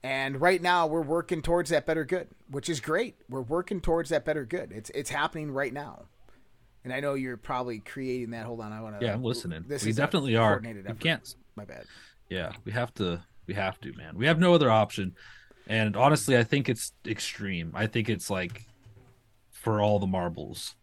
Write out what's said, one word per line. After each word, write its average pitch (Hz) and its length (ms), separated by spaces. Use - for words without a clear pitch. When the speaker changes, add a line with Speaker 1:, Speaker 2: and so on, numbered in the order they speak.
Speaker 1:
And 135 400
right 180 180
now, 175 280
we're 160 140
working 165 420
towards 170 260
that 165 160
better 160 180
good, 180 260
which 135 180
is 156 120
great. 180 360
We're 135 120
working 170 380
towards 165 300
that 156 160
better 151 180
good. 156 280
It's, 104 200
it's 135 200
happening 151 400
right 135 200
now. 139 340
And 127 100
I 131 60
know 143 140
you're 131 240
probably 123 400
creating 127 540
that. 113 160
Hold 117 140
on, 107 120
I 107 80
wanna 107 200
Speaker 2:
Yeah, 113 120
I'm 120 100
listening. 87 440
Speaker 1:
This 135 160
Speaker 2:
We 110 80
Speaker 1:
is 110 80
a - 20
Speaker 2:
definitely 139 340
are. 113 140
Speaker 1:
coordinated 104 360
Speaker 2:
We 101 40
Speaker 1:
effort. 110 120
Speaker 2:
can't 160 340
Speaker 1:
My 104 100
bad. 60 200
Speaker 2:
Yeah, 85 260
we - 80
have 123 240
to. 87 280
We - 80
have 98 280
to, - 120
man. - 240
We 113 80
have 165 140
no 175 160
other 147 160
option. 104 440
And 107 280
honestly, 135 420
I 120 60
think 139 260
it's - 240
extreme. 95 680
I 104 140
think 107 200
it's, 101 220
like, 92 380
for 107 320
all 104 160
the 98 80
marbles. 87 760